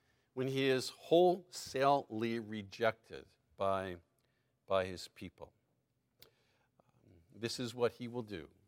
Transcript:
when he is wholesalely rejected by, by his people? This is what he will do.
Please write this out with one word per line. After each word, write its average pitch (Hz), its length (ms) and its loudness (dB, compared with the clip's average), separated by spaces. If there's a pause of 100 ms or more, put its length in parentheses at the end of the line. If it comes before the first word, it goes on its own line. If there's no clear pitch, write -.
(360)
when 131 120 -2
he 135 220 0
is 131 280 0
wholesalely 139 1400 2
rejected 107 880 -4 (320)
by, 95 380 -2 (720)
by 95 180 2
his 92 300 -10
people? - 360 -14 (1900)
This 113 200 -6
is 120 140 -6
what 120 200 0
he 123 140 -12
will 120 140 -6
do. 98 260 -10 (200)